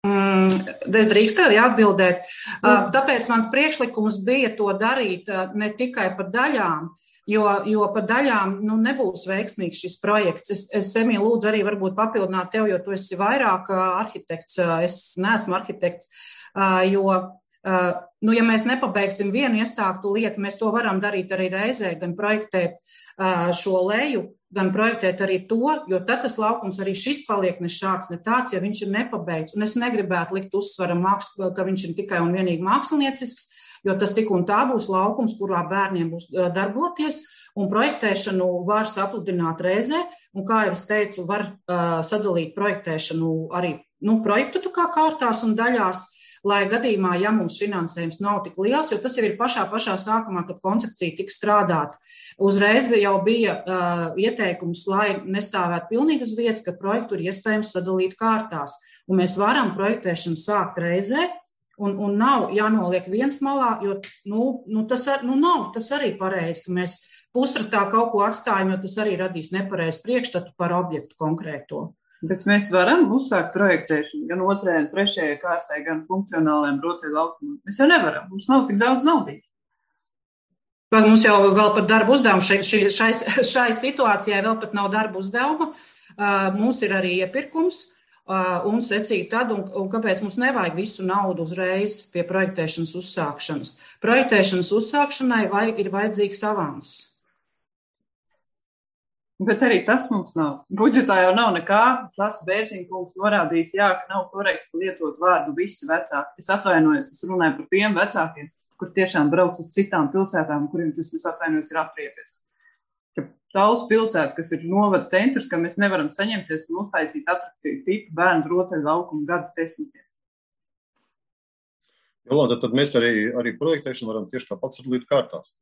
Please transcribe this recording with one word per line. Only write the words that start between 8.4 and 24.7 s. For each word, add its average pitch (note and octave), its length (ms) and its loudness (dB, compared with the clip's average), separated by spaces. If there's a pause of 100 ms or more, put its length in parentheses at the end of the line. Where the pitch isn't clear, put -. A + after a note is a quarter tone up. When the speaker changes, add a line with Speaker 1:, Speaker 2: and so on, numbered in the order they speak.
Speaker 1:
nu, G#3+ 140 0
nebūs A3 500 0
veiksmīgs F#3+ 560 -4
šis F3+ 180 -8
projekts. G#3 500 0
Es, G3 200 -4
es, G3 260 -2
Emīl, A3+ 280 2
lūdzu A3 260 2
arī G#3+ 140 0
varbūt F#3+ 320 -2
papildināt F#3+ 560 -2
tev, A3 160 0
jo F#3 100 0
tu G3 160 -6
esi F#3+ 240 -8
vairāk, G3 540 0
ā, F#3 160 2 (160)
arhitekts, - 580 -8
ā, E3+ 220 2
es - 320 -4
neesmu F#3+ 420 0
arhitekts, - 540 -6 (420)
ā, F#3+ 320 4
jo, G3 220 2 (560)
ā, F#3 160 2 (400)
nu, A3 160 4
ja A3+ 100 4
mēs A3+ 220 2
nepabeigsim G3+ 680 -2
vienu B3 240 2
iesāktu G3+ 560 -2
lietu, G#3+ 260 -2
mēs G3 200 -6
to A3 100 0
varam G3+ 320 0
darīt F#3+ 320 -4
arī F#3 160 -2
reizē, G3+ 480 -4
gan F3 160 -6
projektēt, G3+ 640 -2 (400)
ā, F3+ 340 0
šo F#3 360 0
leju, A#3+ 400 -2 (220)
gan F#3+ 220 0